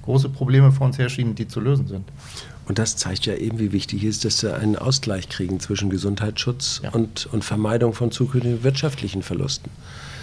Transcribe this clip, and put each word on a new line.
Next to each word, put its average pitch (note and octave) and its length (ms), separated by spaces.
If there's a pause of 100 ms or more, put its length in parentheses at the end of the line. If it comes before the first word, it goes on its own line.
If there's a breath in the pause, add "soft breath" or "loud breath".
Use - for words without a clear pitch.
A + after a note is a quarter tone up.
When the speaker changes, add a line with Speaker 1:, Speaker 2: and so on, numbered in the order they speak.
Speaker 1:
große C3+ 260
Probleme C3+ 440
vor C3+ 140
uns A#2+ 120
herschieben, B2 360
die G#2+ 140
zu - 120
lösen A#2+ 260
sind. F#2+ 180 (600 loud breath)
Speaker 2:
Und G2+ 120
das A2 180
zeigt - 300
ja G#2+ 80
eben, A2 240
wie G#2 140
wichtig G2 320
ist, G#2+ 200
dass - 180
wir G#2 140
einen G#2+ 200
Ausgleich A2 520
kriegen F#2 320
zwischen G2 300
Gesundheitsschutz G#2 920
Speaker 1:
Ja. G2 60
Speaker 2:
und, A2 420
und G#2+ 120
Vermeidung A2+ 500
von A#2+ 160
zukünftigen A#2+ 520
wirtschaftlichen C3 600
Verlusten. - 480 (520 loud breath)